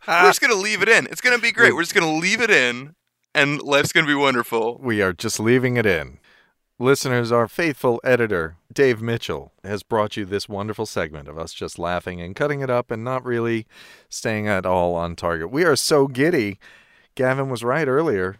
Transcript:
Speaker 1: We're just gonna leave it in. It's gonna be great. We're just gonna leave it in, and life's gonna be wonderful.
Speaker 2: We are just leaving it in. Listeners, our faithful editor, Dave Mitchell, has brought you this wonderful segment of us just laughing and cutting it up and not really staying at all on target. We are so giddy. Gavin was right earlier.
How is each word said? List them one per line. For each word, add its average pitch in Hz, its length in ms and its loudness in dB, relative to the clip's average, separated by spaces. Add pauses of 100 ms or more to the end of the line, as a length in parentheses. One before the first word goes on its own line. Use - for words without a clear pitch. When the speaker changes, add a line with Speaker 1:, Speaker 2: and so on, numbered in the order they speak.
Speaker 1:
We're 175 160 4
just 180 180 6
gonna 226 140 2
leave 202 260 -2
it 202 80 2
in. 185 180 6
It's - 140 -12
gonna 247 180 2
be 226 120 -2
great. 220 240 4
We're 156 80 -2
just - 120 -4
gonna 165 180 2
leave 190 280 0
it 226 100 0
in, 131 440 0 (400)
and 143 260 2
life's 143 300 0
gonna 165 160 2
be 147 80 2
wonderful. 120 680 0
Speaker 2:
We 113 200 0
are 95 120 2
just - 260 -6
leaving 123 380 2
it 113 80 0
in. 76 340 -2 (600)
Listeners, 123 520 2
our 117 160 2
faithful 135 560 -2
editor, 104 520 0 (180)
Dave 127 300 2
Mitchell, 92 480 -6 (120)
has 98 200 -6
brought 107 340 -2
you 104 80 -6
this 95 240 -6
wonderful 104 380 -8
segment 76 400 -8
of 73 100 -14
us 80 160 -10
just - 240 -12
laughing 87 440 -6
and 87 140 -12
cutting 143 260 -4
it 131 100 -4
up 123 180 -2
and 113 140 -6
not 131 200 -6
really 117 440 -2 (420)
staying 107 380 -4
at 95 180 -2
all 90 300 2
on 85 200 -4
target. 85 360 -4
We 147 120 0
are 156 120 4
so 139 320 2
giddy. 131 500 0 (560)
Gavin 131 360 -2
was 117 140 -6
right 139 240 0
earlier. 104 520 0